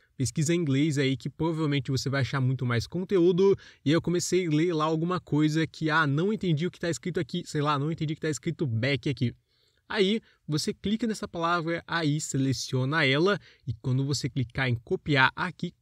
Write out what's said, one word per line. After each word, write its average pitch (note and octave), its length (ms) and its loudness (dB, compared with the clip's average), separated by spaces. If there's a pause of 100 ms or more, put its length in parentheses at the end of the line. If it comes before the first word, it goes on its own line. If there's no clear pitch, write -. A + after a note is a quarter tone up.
(160)
pesquisa C#3+ 380 0
em F3 60 2
inglês C#3+ 400 2
aí C3+ 180 0
que - 100 -12
provavelmente D#3 640 -2
você C3 180 -2
vai C3+ 140 -2
achar C3+ 180 -2
muito C3 280 0
mais A#2 180 0
conteúdo, F#3 720 2 (260)
e C#3 80 2
eu E3 80 4
comecei F3+ 460 0
a D#3+ 60 0
ler E3 220 2
lá D3+ 120 0
alguma E3 340 0
coisa D3+ 460 2
que, D#3 240 -4
ah, D#3 160 4
não D#3 260 0
entendi F3 360 0
o F3 40 -4
que - 80 -20
tá F3 80 -4
escrito F3 320 -4
aqui, F3 280 -4
sei D3+ 160 -2
lá, D3 160 0
não D3+ 120 -2
entendi D#3+ 220 -4
o - 20 -4
que - 60 -12
tá D#3+ 80 -2
escrito D#3+ 380 -4
back C3 420 -2
aqui. A#2+ 240 -2 (600)
Aí, G#3 280 2 (260)
você D#3 260 -2
clica A3 320 -2
nessa G#3+ 220 -4
palavra, E3+ 580 -2
aí D#3+ 360 0
seleciona C3+ 840 0
ela, D#3+ 320 2 (300)
e A#2 60 -4
quando C3 320 -2
você C#3+ 240 -2
clicar C3 400 -2
em A#2+ 60 0
copiar C#3+ 600 2
aqui F3 460 -6